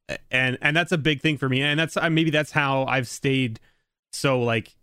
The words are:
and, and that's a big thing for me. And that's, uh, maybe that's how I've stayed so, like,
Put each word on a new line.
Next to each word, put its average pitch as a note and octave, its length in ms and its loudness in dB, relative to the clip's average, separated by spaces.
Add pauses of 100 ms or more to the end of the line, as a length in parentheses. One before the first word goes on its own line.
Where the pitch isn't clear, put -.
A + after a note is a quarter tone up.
(300)
and, B2+ 320 0
and D3 140 2
that's E3+ 160 0
a F3+ 60 0
big D3 240 0
thing D#3 160 0
for C#3 100 -2
me. B2+ 140 0
And D3 180 0
that's, D#3+ 160 -2
uh, E3+ 140 0
maybe D#3+ 220 2
that's D3+ 200 0
how C#3 320 0
I've B2+ 240 -2
stayed C3 540 -2 (500)
so, C3 300 0
like, A2+ 420 -2